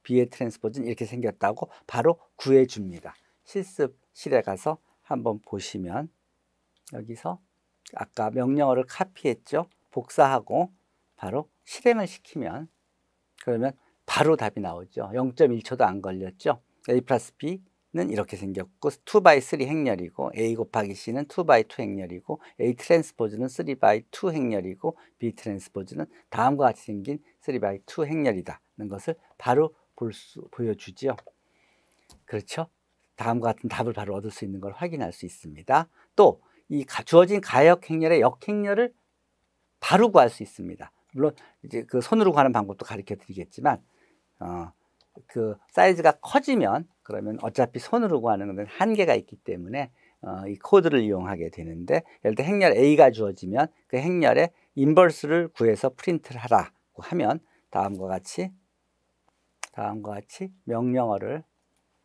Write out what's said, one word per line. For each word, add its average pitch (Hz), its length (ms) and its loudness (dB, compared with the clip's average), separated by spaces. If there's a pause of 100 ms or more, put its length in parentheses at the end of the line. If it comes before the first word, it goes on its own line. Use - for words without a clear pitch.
B의 123 260 2
트랜스포즈는 117 560 -8
이렇게 117 180 -6
생겼다고 110 640 -6 (180)
바로 143 320 0 (180)
구해줍니다. 110 800 0 (300)
실습실에 - 960 -4
가서 - 380 -4 (240)
한번 117 420 -4
보시면 98 640 -8 (840)
여기서 117 460 -12 (540)
아까 110 360 -6
명령어를 131 540 0
카피했죠. 151 840 -4 (240)
복사하고 135 840 0 (440)
바로 113 320 -6 (160)
실행을 226 420 0
시키면 131 600 -12 (760)
그러면 123 280 -2 (340)
바로 151 300 2
답이 107 240 -4
나오죠. 95 540 -10
영점일 123 480 0
초도 127 220 -4
안 98 160 -2
걸렸죠. 95 600 -6 (280)
A 123 120 2
플러스 123 360 -2
B는 175 760 -8
이렇게 104 260 -6
생겼고 95 540 -8 (140)
투 208 180 2
by 156 180 8
쓰리 135 260 -4
행렬이고 107 720 -4
A 113 180 -2
곱하기 110 400 -4
C는 127 320 -8
투 180 180 -6
by 123 200 6
투 - 180 -12
행렬이고 95 580 -10 (200)
A 120 140 0
트랜스포즈는 120 720 -2
쓰리 139 260 -8
by 110 360 2
투 190 200 -6
행렬이고 117 640 -6 (220)
B 113 160 -6
트랜스포즈는 101 720 -10 (240)
다음과 143 360 0
같이 113 160 -2
생긴 107 400 -10 (180)
쓰리 131 180 -6
by 101 280 -4
투 - 200 -6
행렬이다는 107 840 -6
것을 98 260 -8 (220)
바로 147 380 0 (220)
볼 113 160 -8
수, - 400 -20
보여주지요. 113 640 -6 (1080)
그렇죠? 131 440 -10 (480)
다음과 117 380 -2
같은 - 140 -10
답을 117 240 -4
바로 101 220 -8
얻을 101 160 -8
수 - 140 -14
있는 95 160 -10
걸 98 120 -12
확인할 143 400 -8
수 - 140 -16
있습니다. 90 640 -2 (260)
또 170 260 8 (280)
이 143 160 -4
가-, - 180 -10
주어진 185 380 6
가역 165 500 4
행렬의 160 300 2
역행렬을 208 720 0 (880)
바로 208 300 4
구할 147 180 8
수 - 140 -10
있습니다. - 500 -16 (220)
물론 139 200 0 (300)
이제 117 200 -8
그 127 160 -4
손으로 202 320 4
구하는 139 200 6
방법도 101 320 -4
가르쳐 101 320 -10
드리겠지만, 101 640 -6 (580)
어, 87 320 -12 (540)
그 110 300 -6 (140)
사이즈가 175 500 6
커지면 170 640 0 (160)
그러면 107 400 -8
어차피 120 360 -2
손으로 196 420 0
구하는 104 280 -2
것은 98 180 -8
한계가 196 480 2
있기 101 220 -6
때문에, 101 540 -10 (300)
어, 95 260 -12
이 101 100 -8
코드를 160 440 4
이용하게 92 500 -2
되는데, 87 520 -4 (220)
예를 220 100 0
들어 135 120 -4
행렬 185 300 4
A가 143 340 8
주어지면 107 580 -4 (180)
그 127 100 -6
행렬의 151 540 2 (240)
인버스를 156 720 4
구해서 117 480 0
프린트를 147 460 -6
하라고 - 600 -2
하면 160 380 -2 (300)
다음과 98 360 -6
같이, 95 460 -8 (1200)
다음과 104 400 -10
같이 190 400 -14 (120)
명령어를 120 800 -4 (600)